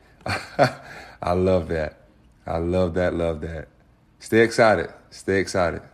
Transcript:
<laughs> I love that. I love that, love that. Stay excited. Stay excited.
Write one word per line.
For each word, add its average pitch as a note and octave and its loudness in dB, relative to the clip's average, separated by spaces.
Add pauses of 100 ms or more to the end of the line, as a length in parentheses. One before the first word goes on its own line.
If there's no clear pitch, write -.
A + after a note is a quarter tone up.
<laughs> - -20 (960)
I F2 -2
love F#2 2
that. D#2 -6 (440)
I E2 -4
love F2 0
that, F2+ 0
love E2 -4
that. E2 -12 (500)
Stay A2+ 2
excited. A2+ 4 (200)
Stay F#2+ -2
excited. F2+ -2 (120)